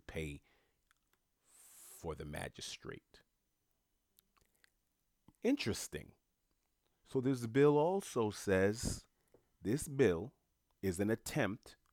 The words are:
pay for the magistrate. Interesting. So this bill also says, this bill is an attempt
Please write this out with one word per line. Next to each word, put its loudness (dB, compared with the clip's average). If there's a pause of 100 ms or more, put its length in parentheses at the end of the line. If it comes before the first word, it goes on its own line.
pay -8 (1600)
for -8
the -12
magistrate. -12 (2250)
Interesting. -2 (1000)
So 0
this 0
bill 6
also 0
says, 0 (580)
this -2
bill 2 (520)
is 0
an 2
attempt -2 (180)